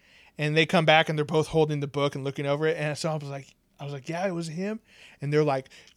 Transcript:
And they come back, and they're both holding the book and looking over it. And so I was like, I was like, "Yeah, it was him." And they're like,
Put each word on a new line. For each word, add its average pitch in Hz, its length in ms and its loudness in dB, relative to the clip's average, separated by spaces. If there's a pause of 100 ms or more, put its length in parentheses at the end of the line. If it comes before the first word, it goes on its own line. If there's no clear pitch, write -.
(360)
And 151 200 0
they 160 100 4
come 165 180 2
back, 156 240 6
and 156 80 -2
they're 151 80 0
both 156 240 0
holding 151 300 2
the 147 80 -4
book 143 300 -2
and 135 80 -8
looking 139 220 -6
over 147 200 0
it. 156 100 2
And 151 220 -4
so 165 120 -4
I 156 40 -4
was 151 100 -8
like, 139 300 -14 (240)
I 151 60 -12
was 143 80 -8
like, 139 160 -12
"Yeah, 170 180 -4
it 190 60 -2
was 170 160 -6
him." 190 320 -6 (400)
And 143 120 -4
they're 151 120 4
like, 135 240 -2 (280)